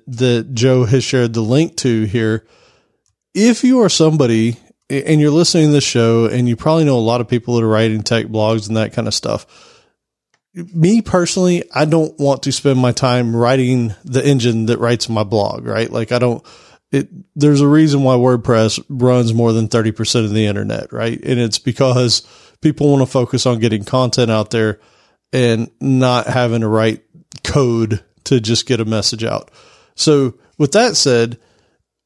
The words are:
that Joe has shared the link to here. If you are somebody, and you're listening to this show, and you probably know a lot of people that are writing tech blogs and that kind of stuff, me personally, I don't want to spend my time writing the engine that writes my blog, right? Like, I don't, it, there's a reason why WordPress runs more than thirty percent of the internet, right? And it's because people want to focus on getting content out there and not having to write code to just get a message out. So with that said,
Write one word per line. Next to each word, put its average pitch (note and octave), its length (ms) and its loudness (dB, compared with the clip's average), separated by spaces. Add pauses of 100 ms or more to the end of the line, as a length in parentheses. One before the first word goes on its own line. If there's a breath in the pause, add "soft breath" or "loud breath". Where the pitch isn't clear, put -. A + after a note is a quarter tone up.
that A#2+ 480 -2
Joe B2+ 300 2
has A#2 180 0
shared A#2+ 320 -2
the A2+ 60 -2
link B2+ 380 0
to A2+ 260 0
here. A2 420 -2 (880 soft breath)
If A3 300 2
you B3+ 180 4
are G3+ 60 4
somebody, A#2+ 680 2 (320)
and D3+ 320 0
you're D3 120 4
listening E3 340 2
to D3 60 4
this D3 100 2
show, A2+ 440 0
and B2 220 0
you A#2+ 60 0
probably D#3+ 300 0
know C#3 120 2
a A#2+ 40 0
lot A#2 200 0
of A#2 60 -4
people A#2+ 300 -2
that A#2 80 0
are A2 40 0
writing A2 360 0
tech A2+ 220 -2
blogs A2 420 -2
and A2 80 -2
that A2 160 -2
kind A2 160 -6
of G#2+ 60 -6
stuff, - 580 -8 (840 soft breath)
me F3+ 480 0
personally, F3+ 640 0 (100)
I C#3+ 100 2
don't D#3 340 0
want C#3 260 0
to C3+ 80 -2
spend C3+ 260 0
my B2 140 2
time B2 440 0
writing B2 580 0 (100)
the B2+ 200 -2
engine A#2+ 420 2
that A2+ 120 0
writes A#2 280 -2
my A2 160 -2
blog, G#2+ 440 -4
right? A2+ 240 -4
Like, A#2 220 -6
I B2 60 0
don't, A#2+ 240 -2 (480 loud breath)
it, C#3 200 -2 (240)
there's D3 260 4
a C#3+ 80 4
reason D3 360 4
why C3 100 4
WordPress A#2+ 720 2
runs B2 460 2
more A#2 180 2
than A2+ 160 0
thirty A2 240 0
percent A2+ 320 -2
of G#2 60 -4
the G#2+ 160 0
internet, G#2 480 -6
right? A#2 280 -6
And B2+ 160 -2
it's A#2 200 -2
because B2+ 640 0 (400 soft breath)
people D3 280 2
want C#3 120 4
to B2 40 0
focus B2+ 380 -2
on B2 140 0
getting G#2+ 260 -2
content B2+ 460 0
out A2 200 -2
there A2 300 -2 (500 soft breath)
and A#2 480 0
not B2+ 480 0
having A#2+ 360 -2
to A2 60 -2
write A2 340 0 (420)
code A#2 580 -2 (220)
to C3 160 2
just A2 260 -2
get A#2+ 140 -2
a A2 60 -4
message A2 380 -4
out. - 260 -6 (440 soft breath)
So C#3 440 0 (180 soft breath)
with D3 160 0
that A3+ 240 2
said, A#2 420 0 (680)